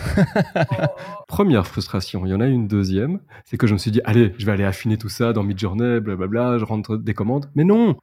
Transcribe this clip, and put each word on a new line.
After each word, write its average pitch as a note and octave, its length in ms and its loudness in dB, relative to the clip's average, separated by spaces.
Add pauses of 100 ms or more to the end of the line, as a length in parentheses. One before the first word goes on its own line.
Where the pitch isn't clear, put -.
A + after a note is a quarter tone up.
(540)
<laughs> - 760 -4
Première D3 380 2
frustration. - 600 -6
Il F#2+ 40 -2
y F#2 40 0
en F#2+ 60 0
a A#2+ 60 2
une B2 220 0
deuxième, G2+ 520 0 (240)
c'est - 120 -10
que A#2+ 100 2
je G#2 60 4
me G2+ 60 2
suis - 120 -2
dit, « A2 140 2
Allez, A2+ 340 4
je G2+ 80 -4
vais A2 60 2
aller G2 120 2
affiner G#2 320 0
tout G#2+ 120 -8
ça A#2 240 -2
dans G#2+ 100 0
Midjourney, G#2 580 0
blablabla, G#2+ 580 -2
je A2 60 0
rentre G#2+ 320 -4
des A2 180 -4
commandes. » C3 420 -2
Mais D3 80 4
non, G#3 380 4